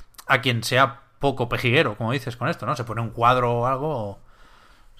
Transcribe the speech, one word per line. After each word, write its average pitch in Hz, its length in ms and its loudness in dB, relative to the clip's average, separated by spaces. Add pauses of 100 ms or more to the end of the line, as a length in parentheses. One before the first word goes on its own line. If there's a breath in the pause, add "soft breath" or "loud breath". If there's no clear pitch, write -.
(280 loud breath)
a 117 140 2
quien 120 220 0
sea 127 380 2 (180)
poco 131 300 0
pejiguero, 123 480 0
como 113 140 -2
dices, 131 260 -6
con 127 120 -4
esto, - 160 -6
¿no? 139 100 -2
Se 120 80 -6
pone 113 180 -6
un 113 80 -4
cuadro 120 520 2
o 120 40 0
algo, 135 240 -2
o 107 300 -6 (800 soft breath)